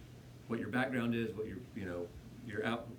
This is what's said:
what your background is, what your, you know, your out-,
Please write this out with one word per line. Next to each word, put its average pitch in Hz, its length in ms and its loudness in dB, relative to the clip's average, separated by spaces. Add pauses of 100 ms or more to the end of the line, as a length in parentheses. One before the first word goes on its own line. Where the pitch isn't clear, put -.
(480)
what 113 100 4
your - 100 0
background 117 460 4
is, 110 200 2
what 104 120 0
your, 98 120 -4 (160)
you 104 120 -2
know, 87 200 0 (400)
your 107 200 0
out-, 117 200 2 (120)